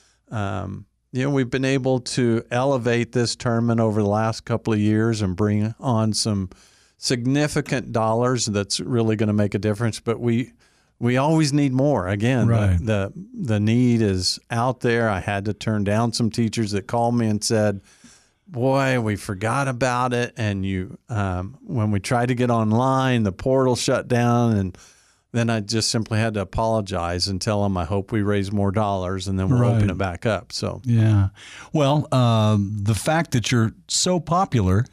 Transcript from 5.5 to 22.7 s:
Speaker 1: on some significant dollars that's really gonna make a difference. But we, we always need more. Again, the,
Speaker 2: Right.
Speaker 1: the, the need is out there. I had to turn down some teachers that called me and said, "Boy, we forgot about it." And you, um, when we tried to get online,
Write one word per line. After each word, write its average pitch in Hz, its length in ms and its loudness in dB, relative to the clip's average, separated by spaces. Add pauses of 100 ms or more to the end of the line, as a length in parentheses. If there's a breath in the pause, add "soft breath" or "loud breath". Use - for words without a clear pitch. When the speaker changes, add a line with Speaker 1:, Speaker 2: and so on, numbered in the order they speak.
Speaker 1:
on 110 320 0
some 101 380 -2 (480 loud breath)
significant 135 960 -2
dollars 113 540 2
that's 101 340 -2
really 113 360 0
gonna 107 160 2
make 104 220 2
a 110 40 -2
difference. 107 420 -2
But 113 200 -4
we, 120 320 0 (460 soft breath)
we 120 180 0
always 147 360 2
need 143 200 2
more. 127 360 2
Again, 113 400 2
the, 117 40 4
Speaker 2:
Right. 98 320 4
Speaker 1:
the, 101 280 -2 (220)
the 117 260 -2
need 117 420 4
is 95 360 0 (120)
out 120 300 -2
there. 117 280 2
I 95 120 0
had 101 260 -4
to 104 80 -2
turn 107 300 -2
down 107 280 0
some 117 180 0
teachers 110 420 -2
that 98 160 -4
called 120 260 0
me 117 140 0
and 107 140 -2
said, 107 380 0 (680 loud breath)
"Boy, 135 520 0
we 107 160 0
forgot 110 520 -4
about 123 440 0
it." 120 240 -2
And 101 300 -2
you, 95 320 -4 (100)
um, 98 560 -4
when 120 280 -2
we 101 80 0
tried 120 280 0
to 127 60 0
get 120 160 0
online, 120 720 2